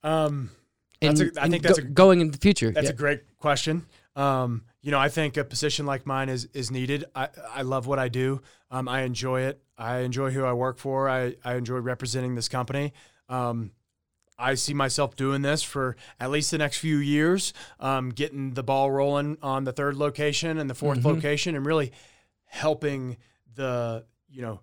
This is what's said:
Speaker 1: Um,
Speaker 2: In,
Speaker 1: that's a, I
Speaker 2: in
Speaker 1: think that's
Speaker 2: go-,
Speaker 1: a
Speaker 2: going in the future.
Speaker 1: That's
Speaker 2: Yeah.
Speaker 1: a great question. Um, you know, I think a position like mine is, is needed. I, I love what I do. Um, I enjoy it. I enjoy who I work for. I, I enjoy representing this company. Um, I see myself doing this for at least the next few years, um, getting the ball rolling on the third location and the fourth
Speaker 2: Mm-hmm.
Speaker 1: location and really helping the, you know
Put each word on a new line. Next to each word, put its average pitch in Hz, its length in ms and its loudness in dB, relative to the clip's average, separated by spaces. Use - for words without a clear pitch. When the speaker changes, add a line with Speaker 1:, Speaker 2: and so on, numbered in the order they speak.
Speaker 1:
Um, 151 480 0
Speaker 2:
In, 151 140 6
Speaker 1:
that's 151 60 6
a, - 40 -6
I - 40 2
Speaker 2:
in 165 80 4
Speaker 1:
think 170 100 0
that's 165 160 6
Speaker 2:
go-, 135 80 -4
Speaker 1:
a - 20 -10
Speaker 2:
going 180 320 10
in 160 120 2
the 139 60 -10
future. 147 340 4
Speaker 1:
That's 139 140 2
Speaker 2:
Yeah. 131 40 2
Speaker 1:
a 123 60 -6
great 143 240 0
question. 156 480 0
Um, 131 480 0
you 143 80 -6
know, 143 80 4
I 139 100 6
think 151 280 0
a 143 80 0
position 147 420 -2
like 135 200 -4
mine 135 240 -2
is, 123 240 -6
is 127 180 -6
needed. 135 320 -2
I, 131 140 -4
I 135 80 -6
love 127 240 -2
what 135 140 0
I 127 80 0
do. 131 320 -2
Um, 127 180 -4
I 131 140 0
enjoy 127 400 -2
it. 135 180 -4
I 117 220 -4
enjoy 127 320 -2
who 135 140 -2
I 123 100 2
work 127 240 -2
for. 135 320 -2
I, 127 240 0
I 123 120 -4
enjoy 123 240 -4
representing 127 540 -4
this 117 140 -4
company. 135 460 -4
Um, 120 440 -4
I 131 160 2
see 143 180 -2
myself 139 440 0
doing 135 260 0
this 143 200 0
for 131 340 -4
at 127 120 -6
least 147 200 0
the 165 60 -2
next 151 220 0
few 156 180 0
years, 151 560 2
um, 131 300 -2
getting 135 460 -6
the 131 80 -6
ball 135 280 2
rolling 143 520 0
on 135 220 -4
the 131 80 -4
third 143 240 -2
location 147 600 -2
and 147 140 -4
the 127 40 -6
fourth 139 260 0
Speaker 2:
Mm-hmm. 131 80 4
Speaker 1:
location 156 480 0
and 139 100 -4
really 151 260 0
helping 143 760 -4
the, 120 520 -4
you 131 100 -18
know 113 220 -10